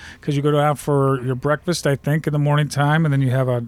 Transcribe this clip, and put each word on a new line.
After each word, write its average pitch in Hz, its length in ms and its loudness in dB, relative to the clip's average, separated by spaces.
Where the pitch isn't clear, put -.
'cause 143 160 -2
you 139 60 -2
go 147 100 2
down 147 240 2
for 135 480 0
your 131 100 -2
breakfast, 147 520 -2
I 139 100 2
think, 151 300 -2
in 151 80 -2
the 151 40 0
morning 147 300 2
time, 151 380 2
and 143 60 2
then 139 100 2
you 127 80 2
have 131 180 0
a 120 200 -2